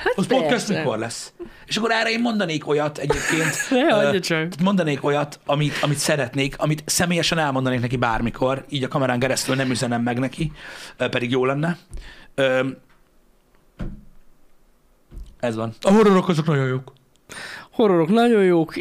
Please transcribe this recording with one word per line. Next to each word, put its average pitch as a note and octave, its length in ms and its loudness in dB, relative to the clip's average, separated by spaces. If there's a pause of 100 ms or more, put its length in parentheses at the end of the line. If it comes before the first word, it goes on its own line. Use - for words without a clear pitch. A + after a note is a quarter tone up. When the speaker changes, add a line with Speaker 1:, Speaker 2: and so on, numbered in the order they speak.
Speaker 1:
Hát A4+ 120 0
Speaker 2:
"Az G3 120 -2
podcast B3 220 2
Speaker 1:
persze. G#3+ 280 0
Speaker 2:
mikor B2+ 200 -2
lesz?" - 360 -10 (320)
És - 120 -4
akkor A3+ 140 0
erre A3+ 200 0
én A3+ 100 -2
mondanék G#3 460 -2
olyat D3 300 0
egyébként, D#3+ 580 -2 (100)
Speaker 1:
<laughs> - 40 -6
Ne C4 160 2
Speaker 2:
ö, E4 40 4
Speaker 1:
hagyja G3 300 2
csak. E3 180 -2
Speaker 2:
tehát D#3+ 260 -4
mondanék E3+ 400 2
olyat, C#3+ 420 -2
amit, D3 360 0
amit D3 160 0
szeretnék, C#3 600 -2
amit D#3 280 -2
személyesen E3+ 520 0
elmondanék C3 420 0
neki A#2+ 180 -2
bármikor, A#2+ 720 0
így C#3 140 -4
a B2+ 40 0
kamerán B2+ 320 0
keresztül B2+ 360 0
nem C3 160 0
üzenem A#2+ 320 -2
meg A#2+ 160 -2
neki, C#3+ 320 -4 (460)
ö, B2+ 120 -2
pedig A#2+ 220 -2
jó B2+ 140 2
lenne. D3 320 -2 (580)
Ö, C3 320 2 (2750)
ez A#2 160 -4
van. A2+ 260 -6
A F3+ 100 4
horrorok G3 380 6
azok D#3 160 0
nagyon C#3 220 2
jók. C3 260 -6 (800)
Speaker 1:
Horrorok F3 380 4
nagyon A3+ 340 4
jók, E3+ 380 2